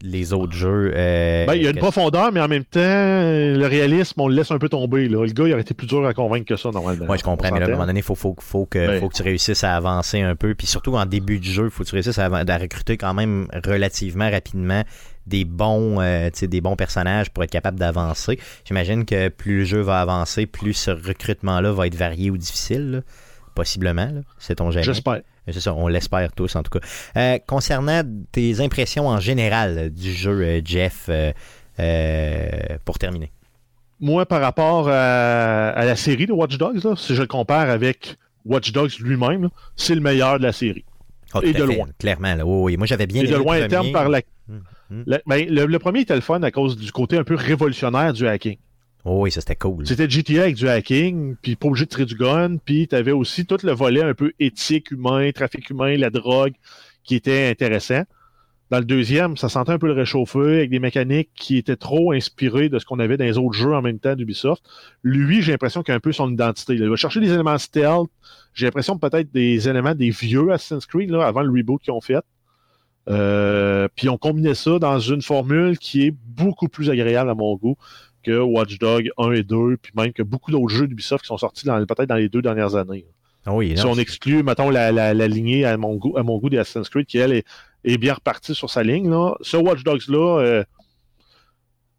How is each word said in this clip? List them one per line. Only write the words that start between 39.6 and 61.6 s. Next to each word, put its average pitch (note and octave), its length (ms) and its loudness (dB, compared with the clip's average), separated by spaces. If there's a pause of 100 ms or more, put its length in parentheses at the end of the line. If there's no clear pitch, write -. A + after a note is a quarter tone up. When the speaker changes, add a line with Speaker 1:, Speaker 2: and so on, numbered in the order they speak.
Speaker 2:
c'est - 200 0
le D#3 60 0
meilleur C3+ 360 4
de B2+ 60 0
la B2 80 2
série. G#2+ 340 -4 (480)
Speaker 1:
Ah, G3+ 80 0
Speaker 2:
Et E3 120 2
Speaker 1:
tout C#3 100 2
à - 20 2
Speaker 2:
de C3 60 2
Speaker 1:
fait, A2 60 0
Speaker 2:
loin. A2 100 -4 (100)
Speaker 1:
clairement, F#2 380 -2
là. D#2+ 100 -2
Oui, F#2+ 160 2 (120)
oui. E2+ 40 0
Moi, G#2 100 0
j'avais G#2 200 0
bien A2 140 -2
Speaker 2:
Et - 20 2
de C3 60 2
Speaker 1:
aimé D3 80 2
le C#3 60 2
Speaker 2:
loin, D#3+ 180 2
à A2+ 60 0
terme, F3+ 240 0
Speaker 1:
premier. - 20 -
Speaker 2:
par D3 160 2
la C3+ 120 2 (260)
Speaker 1:
Hum, G#2+ 140 -14 (300)
hum. A2+ 160 -10
Speaker 2:
la, C#3+ 180 2
ben, D3+ 240 0
le, D3 160 4
le D#3+ 140 2
premier F#3+ 220 0
était F#3+ 120 0
le B2+ 80 2
fun E3+ 220 0
à B2+ 80 0
cause C3+ 260 0
du G#2+ 140 -12
côté C3 260 0
un D#3 60 2
peu E3 100 0
révolutionnaire C#3 800 0
du A#2 140 0
hacking. G#2+ 300 -2 (460)
Speaker 1:
Oh F#2+ 200 0
oui, F#2+ 80 0
ça, D#2+ 100 -4
c'était - 140 -2
cool. E2+ 320 -4
Speaker 2:
C'était C#3 200 2
G C#3 140 2
T D3+ 180 0
A F#3 40 4
avec F3 120 2
du B2+ 140 0
hacking, C#3 720 0
puis A#2+ 140 -2
pas D3 120 -2
obligé A#2+ 180 2
de - 40 -16
tirer C3 160 -2
du A#2 80 -10
gun, D#3 500 2
puis D3+ 240 0
t'avais B2+ 240 0
aussi C#3+ 360 0
tout F#3+ 160 0
le F3 80 2
volet B2+ 320 2
un D3 100 0
peu C#3+ 260 -2
éthique, D3+ 520 -2
humain, C3+ 420 0
trafic - 380 -6
humain, C#3 260 0
la B2+ 140 2
drogue, B2+ 420 2 (500)
qui C3 120 0
était C3+ 340 2
intéressant. A#2+ 540 0 (640)
Dans B2+ 80 2
le B2 80 0
deuxième, C3+ 500 2
ça B2 140 -2
sentait C3 220 0
un E3 80 2
peu E3 80 0
le D3+ 60 2
réchauffer, C#3 640 2
avec D3 120 2
des B2+ 100 0
mécaniques C3 540 0
qui - 240 -2
étaient B2 180 0